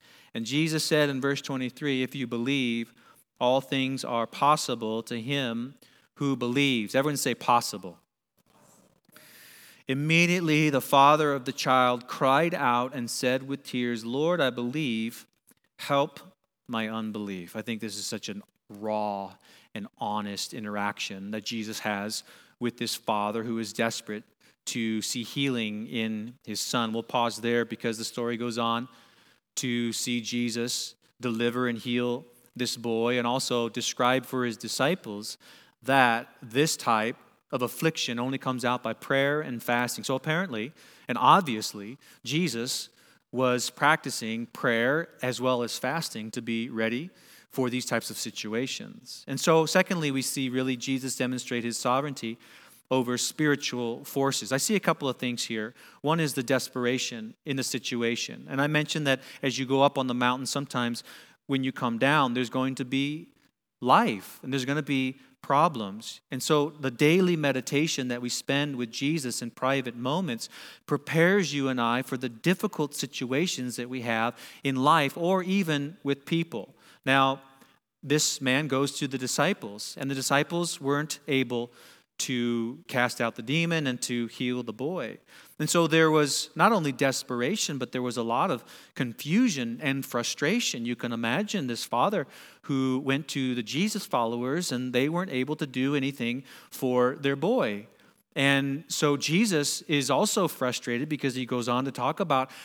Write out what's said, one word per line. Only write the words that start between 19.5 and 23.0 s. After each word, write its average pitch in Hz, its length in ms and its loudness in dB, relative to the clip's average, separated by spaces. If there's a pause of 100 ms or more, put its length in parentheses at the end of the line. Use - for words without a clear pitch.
and 104 120 -8 (120)
honest 104 540 -4
interaction 101 760 -6
that 107 140 -6
Jesus 110 360 -6
has 107 440 -4 (340)
with 120 180 -2
this 117 180 -4
father 107 500 0